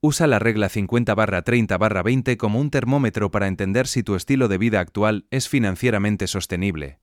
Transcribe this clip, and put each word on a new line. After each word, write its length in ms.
usa 260
la 140
regla 280
cincuenta 460
barra 280
treinta 360
barra 240
veinte 340
como 220
un 120
termómetro 600
para 160
entender 400
si 160
tu 140
estilo 320
de 100
vida 220
actual 500
es 180
financieramente 800
sostenible. 760